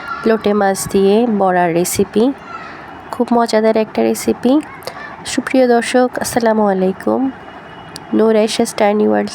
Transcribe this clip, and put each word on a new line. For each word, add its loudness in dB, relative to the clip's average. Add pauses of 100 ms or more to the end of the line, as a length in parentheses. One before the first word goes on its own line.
(260)
লোটে 2
মাছ 2 (120)
দিয়ে 4 (220)
বড়ার 2
রেসিপি, 0 (880)
খুব -2
মজাদার 2
একটা -2
রেসিপি। 0 (720)
সুপ্রিয় 0
দর্শক, 2 (140)
আসসালামু 0
আলাইকুম। 0 (920)
নূর 4
আয়েশা 2
স্টাইনি 2
ওয়ার্ল্ড 0